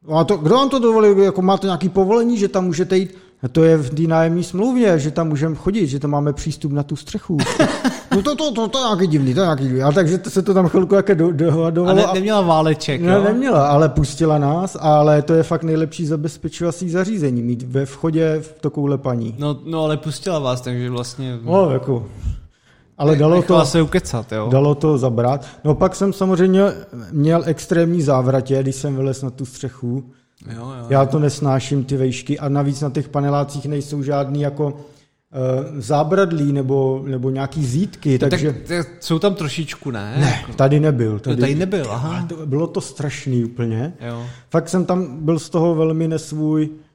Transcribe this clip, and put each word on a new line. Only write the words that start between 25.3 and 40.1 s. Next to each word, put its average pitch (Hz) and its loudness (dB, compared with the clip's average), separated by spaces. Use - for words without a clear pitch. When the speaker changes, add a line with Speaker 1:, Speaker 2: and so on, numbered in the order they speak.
Speaker 1:
No, 147 4
pak 185 0
jsem 196 0
samozřejmě 185 2
měl 160 2
extrémní 170 0
závratě, 131 2
když 135 -4
jsem 143 -4
vylez 135 -4
na 131 -6
tu 131 -10
střechu. 123 -8
Speaker 2:
Jo, 117 -14
jo, 120 -14
Speaker 1:
Já 139 4
Speaker 2:
jo. 139 2
Speaker 1:
to 156 -2
nesnáším, 135 0
ty 139 -4
vejšky, 131 -2
a 143 -6
navíc 139 -2
na 147 -4
těch 139 -6
panelácích 143 -2
nejsou 147 -6
žádný 139 -2
jako, 143 -2
eh, 135 -4
zábradlí 147 0
nebo, 135 0
nebo 131 -4
nějaký 139 -4
zítky, 143 -2
Speaker 2:
No, 131 2
tak 143 2
Speaker 1:
takže 143 0
Speaker 2:
t-, 170 -6
jsou 165 -2
tam 196 0
trošičku, 151 -8
ne? 107 -8